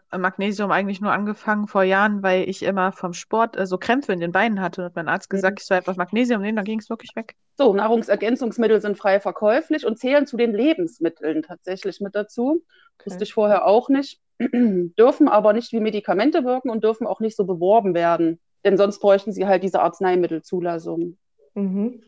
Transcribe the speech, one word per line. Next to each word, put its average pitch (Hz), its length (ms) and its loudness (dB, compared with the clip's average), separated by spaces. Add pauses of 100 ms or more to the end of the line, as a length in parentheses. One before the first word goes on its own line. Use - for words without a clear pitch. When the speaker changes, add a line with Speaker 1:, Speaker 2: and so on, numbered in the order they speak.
(160)
Speaker 1:
Magnesium 196 560 -2
eigentlich 190 300 -2
nur 202 100 -2
angefangen 208 560 -4
vor 196 160 2
Jahren, 196 400 2
weil 185 240 2
ich 190 160 -8
immer 190 280 0
vom 180 220 -8
Sport, 226 440 -2
äh, 190 80 -2
so 180 120 -6
Krämpfe 233 360 -2
in 175 60 -4
den 170 120 -4
Beinen 196 300 0
hatte 180 200 -6
und 180 40 -6
hat 175 100 -12
mein 160 140 -6
Arzt 180 200 -4
gesagt, 190 240 0
Speaker 2:
Mhm. 202 80 -12
Speaker 1:
ich - 40 -18
soll 190 120 0
einfach 180 200 -4
Magnesium 220 440 -2
nehmen, 214 140 -4
dann 208 100 -2
ging's 220 240 -8
wirklich - 260 -12
weg. - 200 -12 (220)
Speaker 2:
So, 247 160 4
Nahrungsergänzungsmittel 220 1080 0
sind 208 160 -4
frei 196 220 2
verkäuflich 240 640 -2
und 220 140 -4
zählen 277 280 2
zu 233 100 -8
den 233 160 2
Lebensmitteln 165 880 -2
tatsächlich 180 560 -10
mit 202 160 -8
dazu. 247 480 -2 (360)
Speaker 3:
Okay. - 100 -12
Speaker 2:
Wusste 185 160 -8
ich - 80 -14
vorher 208 340 2
auch 214 220 4
nicht. 277 320 0 (180)
<clears throat> - 0 -
Dürfen 233 880 4
aber 214 260 4
nicht 233 200 -4
wie 226 80 0
Medikamente 214 640 0
wirken 254 240 -2
und 220 140 -4
dürfen 220 220 0
auch - 140 -4
nicht 220 160 -4
so 202 100 0
beworben 185 480 2
werden. 170 460 0 (240)
Denn 196 140 4
sonst 202 220 2
bräuchten 202 340 2
sie 190 120 -4
halt 190 160 4
diese 185 200 0
Arzneimittelzulassung. 170 1400 -2 (360)
Speaker 3:
Mhm. 202 540 -4